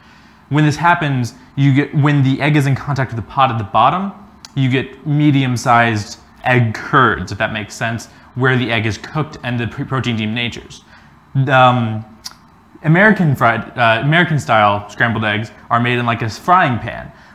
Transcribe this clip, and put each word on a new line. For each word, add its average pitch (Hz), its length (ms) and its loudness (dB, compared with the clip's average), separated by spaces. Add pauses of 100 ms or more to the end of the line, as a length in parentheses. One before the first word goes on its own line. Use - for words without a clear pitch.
(500)
When 151 140 2
this 147 100 2
happens, 143 600 0 (200)
you 139 180 4
get, 139 220 0
when 147 300 2
the 135 160 0
egg 151 160 2
is 139 100 2
in 139 80 0
contact 120 400 -4
with 110 100 -6
the - 60 -20
pot 131 220 0
at 113 60 -4
the 107 60 -6
bottom, 151 480 0 (440)
you 131 120 0
get 131 380 -4
medium-sized 127 1120 2 (240)
egg 123 320 2
curds, 107 560 0
if 104 80 -10
that 110 140 -4
makes 107 200 -10
sense, 113 340 -8 (280)
where 131 220 2
the 117 160 -2
egg 113 120 0
is 107 140 -4
cooked - 460 -8
and 123 160 -4
the 117 80 -4
pr-, 143 160 -10
protein 120 340 -4
denatures. 110 640 -8 (680)
Um, 123 560 2 (800)
American 170 540 4
fried, 117 420 -2
uh, 113 240 2
American 160 380 2
style 104 500 2
scrambled 113 340 -2
eggs 107 280 -4 (180)
are 120 80 2
made 120 220 0
in, 120 40 -2
like, 117 180 -2
a 113 60 -4
frying 156 520 0
pan, 60 320 -12 (220)